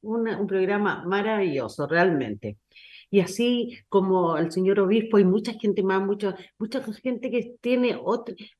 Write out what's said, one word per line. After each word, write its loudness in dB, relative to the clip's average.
Un, -2
un -2
programa 0
maravilloso, -2
realmente. 0
Y 6
así -2
como 2
el 0
señor 2
obispo 4
y 8
mucha 2
gente -2
más, 0
mucha, -2
mucha -6
gente -4
que -4
tiene 0
otra, -4